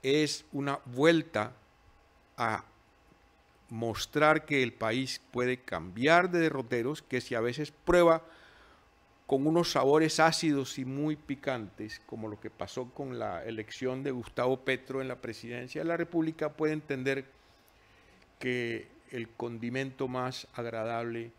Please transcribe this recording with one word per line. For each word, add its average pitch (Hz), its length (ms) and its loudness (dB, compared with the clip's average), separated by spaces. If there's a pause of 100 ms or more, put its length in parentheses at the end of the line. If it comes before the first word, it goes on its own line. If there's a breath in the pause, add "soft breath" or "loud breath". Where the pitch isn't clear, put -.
es 147 500 0
una 139 340 -4
vuelta 127 680 4 (840)
a 113 280 0 (1040)
mostrar 147 760 2
que 139 180 2
el 117 100 -2
país 123 480 -4 (100)
puede 123 300 -2
cambiar 123 680 2
de 175 100 0
derroteros, 135 600 0
que 127 200 -4
si - 140 -6
a 113 60 0
veces 127 300 -2
prueba 170 540 6 (1000 loud breath)
con 139 220 2
unos 165 240 2
sabores 151 480 4
ácidos 156 580 4
y 131 80 -6
muy 147 300 -2
picantes, 123 920 -8
como 110 220 -10
lo 107 120 -10
que - 100 -12
pasó - 400 -10
con 127 300 -10
la 98 260 -6
elección 127 580 -6
de 139 80 -4
Gustavo 127 500 -2
Petro 131 400 -4
en 131 60 -6
la 123 140 -10
presidencia 120 600 -10
de 165 60 -4
la 170 100 0
República, 160 560 -2
puede 156 200 0
entender 135 520 -2 (1120 soft breath)
que 120 500 -4 (240)
el 117 180 -8
condimento 120 760 -6
más 127 460 -6
agradable 117 840 -6